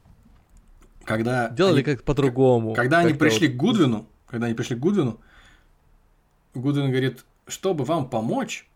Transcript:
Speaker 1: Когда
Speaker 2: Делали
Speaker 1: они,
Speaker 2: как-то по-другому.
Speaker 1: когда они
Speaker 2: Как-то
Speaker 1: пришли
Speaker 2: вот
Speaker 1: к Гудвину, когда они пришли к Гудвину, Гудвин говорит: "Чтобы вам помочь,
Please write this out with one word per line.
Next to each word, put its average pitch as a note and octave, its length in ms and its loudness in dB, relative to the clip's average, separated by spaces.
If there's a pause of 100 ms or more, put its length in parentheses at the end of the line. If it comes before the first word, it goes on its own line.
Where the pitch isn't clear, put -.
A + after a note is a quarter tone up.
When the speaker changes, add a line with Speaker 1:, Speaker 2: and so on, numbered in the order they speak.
(1040)
Speaker 1:
Когда A#2 440 -2
Speaker 2:
Делали D#3+ 260 2
Speaker 1:
они, C#3 80 2
Speaker 2:
как-то C#3+ 200 -4
по-другому. B2+ 680 2
Speaker 1:
когда C#3 260 2
они E3+ 120 4
Speaker 2:
Как-то D3+ 140 0
Speaker 1:
пришли E3+ 220 2
Speaker 2:
вот B2+ 80 0
Speaker 1:
к - 20 -8
Гудвину, C#3+ 500 2 (200)
когда A#2 200 -6
они A#2 80 -2
пришли A#2+ 200 -4
к A#2 40 -8
Гудвину, D3 400 -2 (1300)
Гудвин C#3 380 -2
говорит: B2+ 340 -2 (220)
"Чтобы F3+ 380 -4
вам D3 240 -2
помочь, C#3+ 680 -4